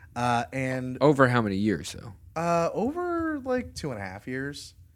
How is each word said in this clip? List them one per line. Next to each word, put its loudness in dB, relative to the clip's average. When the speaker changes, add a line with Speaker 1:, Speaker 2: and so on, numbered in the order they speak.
Speaker 1:
Uh, 2
and -4
Speaker 2:
Over 8
how 4
many 0
years, 0
though? -14
Speaker 1:
Uh, 2
over, -2
like, -4
two -6
and -6
a -8
half -10
years. -8